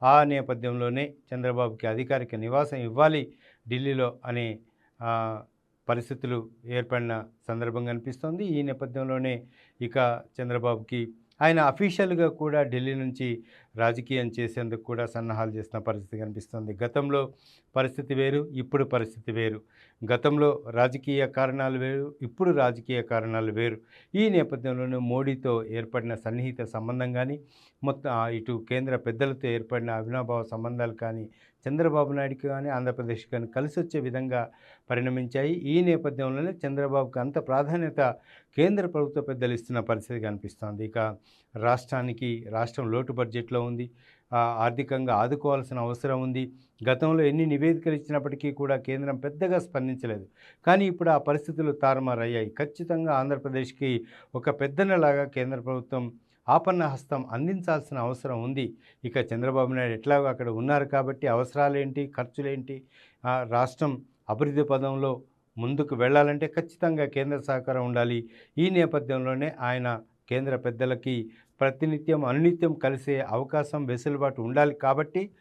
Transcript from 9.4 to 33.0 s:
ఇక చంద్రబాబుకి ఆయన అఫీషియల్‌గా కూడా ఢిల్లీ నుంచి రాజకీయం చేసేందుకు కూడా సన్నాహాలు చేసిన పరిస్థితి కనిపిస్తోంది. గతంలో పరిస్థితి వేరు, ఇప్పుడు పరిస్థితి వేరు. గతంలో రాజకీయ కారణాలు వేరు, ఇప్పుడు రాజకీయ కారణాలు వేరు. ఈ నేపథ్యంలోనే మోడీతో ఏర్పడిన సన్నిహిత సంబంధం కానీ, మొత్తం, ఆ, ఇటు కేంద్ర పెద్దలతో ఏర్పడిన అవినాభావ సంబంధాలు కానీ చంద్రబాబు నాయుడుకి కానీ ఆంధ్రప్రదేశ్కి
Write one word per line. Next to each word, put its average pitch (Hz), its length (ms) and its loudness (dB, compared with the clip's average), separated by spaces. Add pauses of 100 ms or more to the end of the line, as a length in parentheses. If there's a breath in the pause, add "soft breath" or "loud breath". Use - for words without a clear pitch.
ఇక 120 400 0 (200)
చంద్రబాబుకి 120 720 -2 (280)
ఆయన 160 180 6
అఫీషియల్‌గా 175 680 4
కూడా 151 360 2
ఢిల్లీ 127 320 -2
నుంచి 127 480 -2 (320 loud breath)
రాజకీయం 117 640 0
చేసేందుకు 117 440 -4
కూడా 120 220 -4
సన్నాహాలు 113 460 -4
చేసిన 107 280 -8
పరిస్థితి 107 440 -6
కనిపిస్తోంది. 107 600 -8
గతంలో 139 500 0 (420 soft breath)
పరిస్థితి 131 380 0
వేరు, 139 380 2
ఇప్పుడు 131 320 0
పరిస్థితి 117 480 -2
వేరు. 110 300 -2 (500 soft breath)
గతంలో 147 580 4
రాజకీయ 131 580 2
కారణాలు 131 520 0
వేరు, 139 420 -4
ఇప్పుడు 170 300 2
రాజకీయ 123 500 2
కారణాలు 113 500 -2
వేరు. 110 260 0 (380 soft breath)
ఈ 214 140 4
నేపథ్యంలోనే 127 680 0
మోడీతో 127 680 0
ఏర్పడిన 113 500 -4
సన్నిహిత 123 460 -6
సంబంధం 120 520 -4
కానీ, 131 260 -2 (440 soft breath)
మొత్తం, 139 280 -2
ఆ, 117 160 2
ఇటు 117 420 -4
కేంద్ర 131 260 0
పెద్దలతో 127 520 -2
ఏర్పడిన 117 440 -2
అవినాభావ 117 520 -2
సంబంధాలు 117 500 -4
కానీ 113 360 -6 (380 soft breath)
చంద్రబాబు 147 460 2
నాయుడుకి 139 340 -4
కానీ 139 220 -4
ఆంధ్రప్రదేశ్కి 123 640 -4